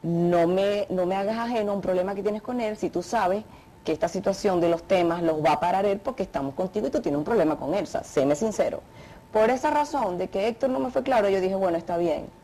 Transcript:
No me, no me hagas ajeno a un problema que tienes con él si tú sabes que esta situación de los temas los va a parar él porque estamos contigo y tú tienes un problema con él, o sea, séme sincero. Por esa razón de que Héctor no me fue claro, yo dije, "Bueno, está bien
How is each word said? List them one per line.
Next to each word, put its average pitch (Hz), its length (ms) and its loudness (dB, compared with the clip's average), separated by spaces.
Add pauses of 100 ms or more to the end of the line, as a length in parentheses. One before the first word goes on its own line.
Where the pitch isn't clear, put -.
No 170 440 2
me, 202 420 0
no 185 160 0
me 185 100 -2
hagas 202 220 -2
ajeno 226 360 -2
a - 20 -2
un 196 60 -4
problema 185 340 0
que 196 80 -6
tienes 208 180 -2
con 247 200 -6
él 214 160 -2
si - 120 -4
tú 180 140 -2
sabes 202 400 0 (420)
que 165 60 -2
esta 156 160 0
situación 190 540 0
de 170 80 4
los 170 140 0
temas 170 380 2
los 156 220 0
va 156 100 4
a 147 60 0
parar 185 260 0
él 202 140 0
porque 240 240 -6
estamos 139 320 -6
contigo 208 320 -4
y - 20 -2
tú 302 120 -2
tienes - 180 0
un 151 60 -2
problema 160 320 2
con 139 160 -4
él, 196 100 0
o - 40 -8
sea, - 160 -6
séme 143 320 2
sincero. 208 460 -2 (500)
Por 220 180 4
esa 269 220 0
razón 285 460 0
de 185 120 -4
que 202 180 -2
Héctor 240 240 0
no 262 80 -2
me 262 100 -2
fue 254 140 -2
claro, 233 260 4
yo 196 120 2
dije, 190 140 0
"Bueno, 185 220 2
está 170 200 -4
bien 170 300 0 (160)